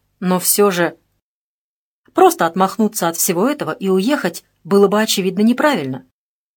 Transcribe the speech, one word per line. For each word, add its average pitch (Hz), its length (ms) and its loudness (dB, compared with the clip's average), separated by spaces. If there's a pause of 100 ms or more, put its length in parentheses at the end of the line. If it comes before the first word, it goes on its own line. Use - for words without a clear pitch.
(180)
но 185 220 -2
все 202 300 2
же... 170 260 -2 (1160)
Просто 339 320 4
отмахнуться 190 640 -2
от 165 80 -6
всего 185 320 -2
этого 285 220 -6
и 190 180 -6
уехать 190 560 -2 (200)
было 202 240 4
бы, 208 120 0
очевидно, 190 420 -2
неправильно. 226 640 0 (520)